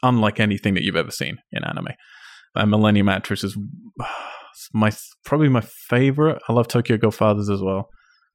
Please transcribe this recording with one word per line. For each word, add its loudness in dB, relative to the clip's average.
unlike 2
anything 0
that -2
you've -2
ever -2
seen -8
in -8
anime. -8
Uh, 0
Millennium 4
Actress -2
is -6
<sighs> -14
my, 2
probably 2
my 4
favorite. 2
I -2
love 2
Tokyo 2
Godfathers 0
as -2
well, -4